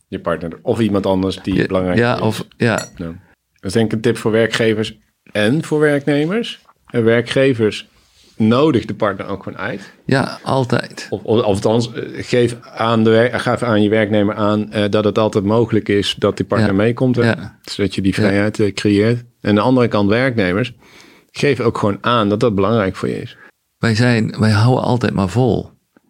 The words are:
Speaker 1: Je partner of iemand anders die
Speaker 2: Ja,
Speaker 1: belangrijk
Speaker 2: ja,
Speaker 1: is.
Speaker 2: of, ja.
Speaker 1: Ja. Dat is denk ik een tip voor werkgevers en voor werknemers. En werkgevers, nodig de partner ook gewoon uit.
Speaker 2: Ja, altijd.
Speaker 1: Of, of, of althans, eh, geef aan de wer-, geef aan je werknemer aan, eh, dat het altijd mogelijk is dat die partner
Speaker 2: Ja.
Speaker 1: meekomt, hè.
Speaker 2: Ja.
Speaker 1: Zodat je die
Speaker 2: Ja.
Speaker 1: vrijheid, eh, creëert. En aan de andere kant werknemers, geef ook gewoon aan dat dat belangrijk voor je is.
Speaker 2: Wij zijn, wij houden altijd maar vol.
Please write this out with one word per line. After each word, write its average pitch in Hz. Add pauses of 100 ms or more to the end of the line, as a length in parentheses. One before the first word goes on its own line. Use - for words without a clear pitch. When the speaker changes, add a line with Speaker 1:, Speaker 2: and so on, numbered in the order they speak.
Speaker 1:
Je 95
partner 85
of 110
iemand 101
anders 95
die 98
Speaker 2:
Ja, 90
Speaker 1:
belangrijk 92
Speaker 2:
ja, 120
Speaker 1:
is. -
Speaker 2:
of, 110 (100)
ja. 117
Speaker 1:
Ja. 87
Dat 85 (460)
is 92
denk 113
ik 107
een 113
tip 113
voor 113
werkgevers 110 (340)
en 113
voor 151
werknemers. 151 (240)
En 120
werkgevers, 117 (500)
nodig 120
de -
partner 98
ook 98
gewoon -
uit. - (120)
Speaker 2:
Ja, -
altijd. -
Speaker 1:
Of, 101
of, 110
of 113
althans, 110
eh, - (200)
geef 120
aan 110
de 113
wer-, 113
geef 120
aan 110
je 104
werknemer 104
aan, 107
eh, 104
dat 107
het 104
altijd 107
mogelijk 107
is 101
dat 101
die 98
partner 104
Speaker 2:
Ja. 95
Speaker 1:
meekomt, 120
hè. 120
Speaker 2:
Ja. 110
Speaker 1:
Zodat -
je 95
die 95
Speaker 2:
Ja. -
Speaker 1:
vrijheid, 101
eh, 101
creëert. 107 (240)
En -
aan 104
de 104
andere 123
kant 104
werknemers, 113 (580)
geef 135
ook 117
gewoon 101
aan 117
dat 104
dat 117
belangrijk 98
voor -
je -
is. - (400)
Speaker 2:
Wij 113
zijn, 117
wij 107
houden 113
altijd -
maar 95
vol. 95 (400)